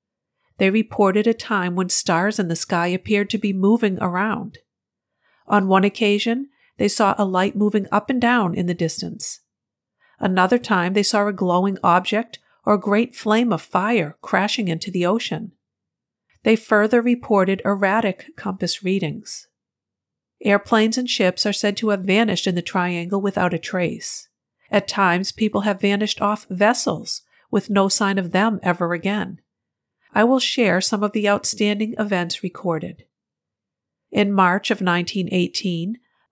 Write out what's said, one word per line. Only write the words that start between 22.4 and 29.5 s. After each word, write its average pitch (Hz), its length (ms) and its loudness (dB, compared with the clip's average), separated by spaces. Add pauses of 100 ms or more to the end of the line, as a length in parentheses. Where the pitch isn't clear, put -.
in 185 80 0
the 175 60 0
triangle 180 640 -2
without 180 320 0
a 160 40 -4
trace. - 680 -6 (420)
At 202 160 0
times, 185 460 0
people 208 300 -2
have 202 180 -2
vanished 202 400 0
off 208 300 -2
vessels, - 720 -2 (280)
with - 180 0
no 196 200 4
sign 196 280 0
of 180 140 -2
them 202 320 2
ever 175 300 0
again. 190 480 -4 (760)